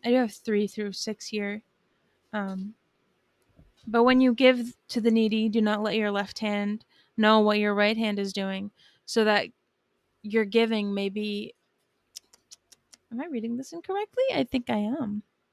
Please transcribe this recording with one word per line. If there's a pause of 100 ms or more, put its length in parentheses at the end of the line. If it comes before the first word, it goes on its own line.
I
do
have
three
through
six
here. (680)
Um, (1120)
"But
when
you
give (120)
to
the
needy,
do
not
let
your
left
hand (320)
know
what
your
right
hand
is
doing, (340)
so
that (760)
your
giving
may
be," (1600)
am
I
reading
this
incorrectly? (100)
I
think
I
am. (300)